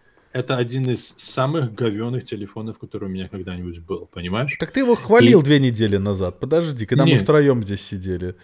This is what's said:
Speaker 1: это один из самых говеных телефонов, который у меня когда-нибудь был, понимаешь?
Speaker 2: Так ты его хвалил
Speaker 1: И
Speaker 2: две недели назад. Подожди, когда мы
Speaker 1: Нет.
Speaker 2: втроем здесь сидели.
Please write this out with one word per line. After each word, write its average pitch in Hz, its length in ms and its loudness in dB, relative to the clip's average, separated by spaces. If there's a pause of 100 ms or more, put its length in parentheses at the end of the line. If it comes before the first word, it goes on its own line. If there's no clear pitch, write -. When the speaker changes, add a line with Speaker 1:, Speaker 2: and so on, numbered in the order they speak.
(340)
Speaker 1:
это 127 240 -4
один 123 320 -2
из - 260 -6
самых 135 580 -2
говеных 117 500 -4
телефонов, 107 540 -12
который - 300 -12
у 92 40 -8
меня 92 160 -8
когда-нибудь 90 500 -10
был, 85 340 -10
понимаешь? 95 480 -4
Speaker 2:
Так 165 120 -6
ты 269 80 -2
его 240 160 2
хвалил 233 440 8
Speaker 1:
И 139 40 0
Speaker 2:
две 143 160 4
недели 110 360 0
назад. 95 440 -2
Подожди, 147 440 -2
когда - 200 2
мы 165 80 6
Speaker 1:
Нет. 113 100 4
Speaker 2:
втроем 139 400 4
здесь 98 180 -6
сидели. 90 640 -8